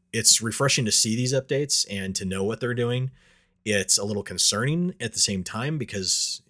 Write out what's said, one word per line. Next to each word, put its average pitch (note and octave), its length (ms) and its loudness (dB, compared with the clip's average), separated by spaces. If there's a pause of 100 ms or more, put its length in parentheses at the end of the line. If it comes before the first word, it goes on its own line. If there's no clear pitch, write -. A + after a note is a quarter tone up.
(120)
it's A2+ 280 6
refreshing C3 460 0
to G2+ 60 0
see A2+ 220 2
these B2 180 0
updates C#3 560 0
and F#2+ 280 -6
to - 80 -4
know F#2+ 180 -2
what A2 160 -2
they're B2 160 -4
doing. B2 380 -2 (520)
It's G2+ 320 2
a G2+ 80 0
little G#2 180 -2
concerning C#3 800 0
at A#2 120 -6
the - 80 -6
same F#2+ 240 0
time C#3+ 340 -4
because - 720 -4